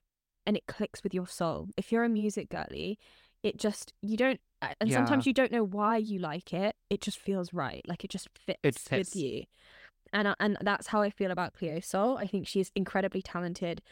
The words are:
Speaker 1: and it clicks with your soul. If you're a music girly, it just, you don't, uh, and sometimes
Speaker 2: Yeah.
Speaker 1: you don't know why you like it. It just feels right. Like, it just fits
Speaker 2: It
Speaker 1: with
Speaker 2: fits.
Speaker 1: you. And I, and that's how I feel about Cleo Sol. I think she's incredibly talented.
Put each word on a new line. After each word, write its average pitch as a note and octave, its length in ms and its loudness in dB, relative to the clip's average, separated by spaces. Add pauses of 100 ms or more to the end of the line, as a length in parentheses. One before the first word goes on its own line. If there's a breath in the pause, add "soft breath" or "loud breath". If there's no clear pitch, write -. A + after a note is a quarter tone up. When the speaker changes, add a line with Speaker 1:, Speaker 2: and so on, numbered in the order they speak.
(460 soft breath)
Speaker 1:
and G#3 100 4
it - 120 -2
clicks - 360 -6
with G3 100 -2
your F3+ 140 -2
soul. E3 480 -2
If - 160 -4
you're A#3 120 4
a A#3 60 2
music G#3+ 400 0
girly, - 500 -6 (420 soft breath)
it - 160 0
just, - 440 -2
you G#3+ 160 -2
don't, B3+ 220 4 (220)
uh, - 200 -4
and A3 100 4
sometimes C4 340 4
Speaker 2:
Yeah. C4+ 40 4
Speaker 1:
you B3 40 4
don't C4 180 4
know A#3 120 2
why G#3 340 2
you G#3+ 220 0
like E3+ 340 -6
it. G3 220 0 (140)
It G3+ 120 0
just - 180 -6
feels F#3 340 -2
right. C3+ 340 -4
Like, - 160 -6
it G3 60 -8
just - 180 -10 (100)
fits - 260 -6
Speaker 2:
It - 20 6 (100)
Speaker 1:
with - 20 -12
Speaker 2:
fits. - 380 -2
Speaker 1:
you. C3+ 280 -2 (680 loud breath)
And G3+ 160 2
I, G3+ 120 2
and G#3 220 2
that's G3+ 260 0
how G#3+ 140 4
I G#3 80 4
feel F#3+ 220 -2
about F3 220 -2
Cleo E3 260 -4
Sol. G#3+ 380 2
I G3+ 100 -4
think F#3+ 200 -2
she's F#3+ 280 0
incredibly F#3+ 460 0
talented. F3 600 -4 (100)